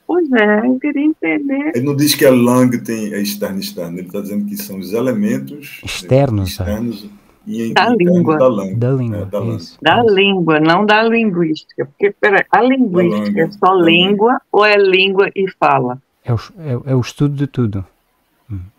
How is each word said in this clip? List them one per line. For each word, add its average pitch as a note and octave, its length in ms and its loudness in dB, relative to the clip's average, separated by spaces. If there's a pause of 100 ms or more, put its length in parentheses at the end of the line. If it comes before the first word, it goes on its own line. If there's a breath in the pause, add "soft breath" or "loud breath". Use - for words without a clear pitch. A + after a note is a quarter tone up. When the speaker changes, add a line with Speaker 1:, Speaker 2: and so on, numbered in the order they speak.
Speaker 1:
Pois D#4 260 0
é, G#3+ 340 2
eu B3+ 120 0
queria C#4+ 260 -2
entender. D4+ 720 -2
Speaker 2:
Ele B2+ 80 -2
não C#3+ 100 -2
diz C#3+ 200 2
que D3+ 100 0
a C3+ 80 8
langue B2 460 4
tem, A2 340 -6
é G2+ 80 -4
externa G2+ 380 -6
e - 20 -6
externa. F2 380 -10
Ele F#2 120 -12
tá G2+ 120 -8
dizendo G#2 240 -6
que G2+ 100 -8
são G2 220 -12
os F2+ 160 -8
elementos, B2+ 920 -4
Speaker 3:
Externos, G#2 640 0
Speaker 2:
externos G#2 560 -6
Speaker 3:
é. - 40 -18 (380)
Speaker 2:
e A2+ 280 -6
Speaker 1:
Da G3+ 180 2
Speaker 2:
internos F3+ 240 2
Speaker 1:
língua. D#3+ 220 2
Speaker 2:
da C3 100 4
langue. G2 280 -2
Speaker 3:
Da A#2+ 140 0
língua, A#2+ 280 -2
Speaker 2:
É, G2 80 -6
da G2 140 -6
langue. A2+ 160 -4
Speaker 3:
isso, - 260 -16
Speaker 1:
Da F3+ 200 2
Speaker 3:
isso. A3 120 4
Speaker 1:
língua, F#3 460 2
não E3+ 260 2
da G#3+ 160 4
linguística. F3 840 -2
Porque, G3+ 340 -2
peraí, G3+ 320 2
a G3+ 120 4
linguística A3 580 2
Speaker 2:
Da G#3 60 -4
langue, G3+ 140 -2
Speaker 1:
é E3 100 0
só - 160 -18
Speaker 2:
da F#3 60 4
langue. E3+ 180 4
Speaker 1:
língua G3+ 500 2 (100)
ou G3+ 140 4
é G#3 140 4
língua F#3+ 580 2
e F#3+ 100 0 (140)
fala? C3+ 400 0 (240)
Speaker 3:
É B2 80 -2
o, A2+ 40 2 (220)
é, C3 340 -6
é C3 40 2
o B2+ 60 4
estudo C#3+ 340 -2
de C#3 100 -2
tudo. G#2 380 -4 (680)
Hum. G2 100 -10 (180)